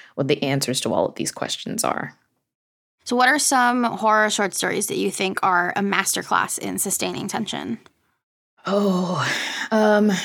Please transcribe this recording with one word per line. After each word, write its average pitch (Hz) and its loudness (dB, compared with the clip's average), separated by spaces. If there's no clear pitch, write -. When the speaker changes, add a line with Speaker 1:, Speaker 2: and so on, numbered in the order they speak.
Speaker 1:
what 135 -2
the 147 0
answers 135 -2
to 117 -2
all - 2
of - -6
these - -6
questions - -8
are. - -4
Speaker 2:
So 247 -2
what 254 4
are 302 4
some 247 2
horror 214 4
short 202 -2
stories 190 -2
that - -4
you 196 0
think 190 -4
are 180 2
a 202 0
masterclass 196 0
in 190 -6
sustaining 190 -4
tension? 202 -6
Speaker 1:
Oh, 185 0
um, 214 4